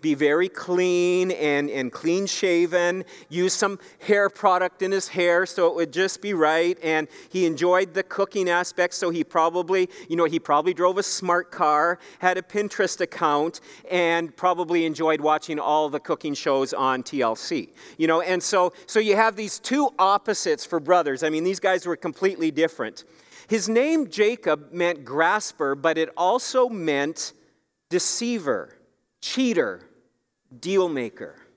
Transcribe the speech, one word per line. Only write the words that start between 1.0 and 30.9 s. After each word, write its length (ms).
and, 380
and 200
clean-shaven, 1160
use 240
some 260
hair 300
product 520
in 100
his 160
hair 380
so 240
it 60
would 180
just 280
be 120
right, 500
and 240
he 160
enjoyed 480
the 100
cooking 460
aspect, 440
so 160
he 140
probably, 680
you 80
know, 80
he 120
probably 360
drove 240
a 60
smart 460
car, 480
had 180
a 40
Pinterest 580
account, 600
and 460
probably 500
enjoyed 360
watching 380
all 280
the 140
cooking 320
shows 400
on 300
T 180
L 160
C. 340
You 100
know, 120
and 240
so, 300
so 140
you 160
have 220
these 220
two 380
opposites 680
for 160
brothers. 420
I 60
mean, 160
these 160
guys 240
were 100
completely 560
different. 540
His 220
name, 400
Jacob, 640
meant 320
grasper, 720
but 240
it 180
also 500
meant 680
deceiver, 800
cheater, 680
deal 300